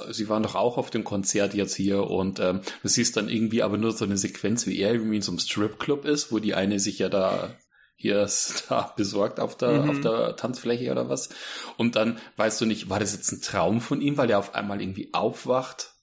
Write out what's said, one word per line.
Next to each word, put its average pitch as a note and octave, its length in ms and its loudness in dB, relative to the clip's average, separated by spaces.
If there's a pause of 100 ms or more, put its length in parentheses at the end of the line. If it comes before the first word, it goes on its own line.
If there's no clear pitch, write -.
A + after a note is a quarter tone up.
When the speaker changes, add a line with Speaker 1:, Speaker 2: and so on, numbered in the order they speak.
(120)
Speaker 1:
sie G#2+ 180 -4
waren A2 140 4
doch G#2 120 -2
auch A2+ 220 2
auf B2+ 120 -2
dem A2 140 -2
Konzert G2+ 500 0
jetzt G2 220 0
hier G2 340 2
und, F#2+ 300 0
ähm, F#2+ 220 2 (200)
du - 60 -2
siehst A2+ 300 2
dann G#2+ 100 2
irgendwie A2+ 340 2
aber G#2 160 0
nur A2+ 140 2
so G#2+ 140 -2
eine G2 120 0
Sequenz, G2+ 500 -2
wie - 120 -2
er G2+ 140 2
irgendwie A2 240 0
in G#2 40 -2
so G2 120 -4
einem E2+ 60 -2
Stripclub A2 680 0
ist, D3 260 0
wo A2 80 2
die G#2 160 0
eine G2 240 2
sich G2 200 -2
ja F#2+ 100 0
da F#2+ 460 2 (420)
hier G#2 220 2
<laughs> - 20 4
s-, - 480 0
da A2+ 260 0
besorgt G2+ 460 0
auf A#2+ 160 -4
der, B2+ 260 4
Speaker 2:
Mhm. D3 60 4
Speaker 1:
auf C#3+ 100 2
der A2+ 380 0
Tanzfläche A#2+ 560 -2
oder B2 160 0
was. C3+ 180 -2 (480)
Und A#2 220 0
dann A2+ 220 -2 (180)
weißt A2 240 0
du A#2+ 40 2
nicht, G#2+ 240 -2
war G2 120 0
das G2+ 120 0
jetzt - 200 -4
ein - 80 -10
Traum G2+ 400 2
von - 180 -2
ihm, C#3+ 160 0
weil C3+ 140 4
er G2+ 100 6
auf - 160 -4
einmal G2+ 260 -2
irgendwie F#2+ 320 -6
aufwacht B2+ 800 -2 (120)